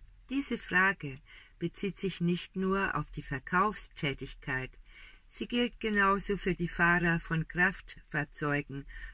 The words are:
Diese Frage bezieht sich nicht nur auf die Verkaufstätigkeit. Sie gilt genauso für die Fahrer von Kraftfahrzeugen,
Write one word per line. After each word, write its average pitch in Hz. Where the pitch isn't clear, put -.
Diese 254
Frage 180
bezieht 180
sich 185
nicht 175
nur 190
auf 147
die 143
Verkaufstätigkeit. 139
Sie -
gilt 240
genauso 202
für 180
die 175
Fahrer 170
von 160
Kraftfahrzeugen, 147